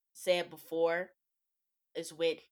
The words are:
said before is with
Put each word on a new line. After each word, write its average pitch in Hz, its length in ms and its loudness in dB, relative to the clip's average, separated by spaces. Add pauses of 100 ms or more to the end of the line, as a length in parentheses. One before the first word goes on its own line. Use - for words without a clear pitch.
(140)
said 175 360 0
before 165 600 0 (840)
is 165 160 -8
with 160 280 0 (120)